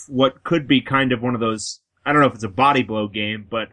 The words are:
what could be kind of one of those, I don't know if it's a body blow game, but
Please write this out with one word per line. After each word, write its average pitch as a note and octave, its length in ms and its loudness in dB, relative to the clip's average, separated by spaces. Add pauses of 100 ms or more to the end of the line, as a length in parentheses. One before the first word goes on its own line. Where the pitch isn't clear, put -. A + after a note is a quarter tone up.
what D#3 360 0
could D#3 240 -2
be C3 140 4
kind C3+ 300 0
of A#2 100 -2
one B2 140 -2
of A2 60 -2
those, A2 400 -4 (240)
I C#3+ 80 0
don't D3 80 6
know C3+ 60 6
if - 60 0
it's G#2+ 100 -12
a G#2+ 60 -4
body C3 320 2
blow G#2+ 260 -2
game, G#2+ 400 -6
but A2 260 -6